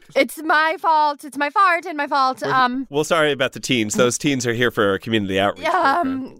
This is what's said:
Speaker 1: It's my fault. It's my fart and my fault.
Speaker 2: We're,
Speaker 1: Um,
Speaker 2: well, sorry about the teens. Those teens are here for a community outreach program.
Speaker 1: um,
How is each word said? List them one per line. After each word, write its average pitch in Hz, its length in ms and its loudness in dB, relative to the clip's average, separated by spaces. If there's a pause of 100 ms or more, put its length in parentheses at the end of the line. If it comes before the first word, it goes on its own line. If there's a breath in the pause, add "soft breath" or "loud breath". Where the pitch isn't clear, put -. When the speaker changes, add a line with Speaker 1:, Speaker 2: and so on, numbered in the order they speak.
(160)
Speaker 1:
It's 269 260 0
my 320 380 0
fault. 302 440 0
It's 269 140 -14
my 285 140 -2
fart 349 340 2
and 330 120 -8
my 285 100 -4
fault. 262 340 0
Speaker 2:
We're, 277 100 -4
Speaker 1:
Um, 254 380 0
Speaker 2:
well, 147 140 0
sorry 156 280 2
about 127 200 -2
the 120 80 -16
teens. 110 360 0
Those 123 220 2
teens 131 300 -2
are 117 60 0
here 120 180 2
for 101 240 2
a 95 40 -4
community 98 400 -2
outreach 98 280 0
program. 277 400 2
Speaker 1:
um, 262 320 -8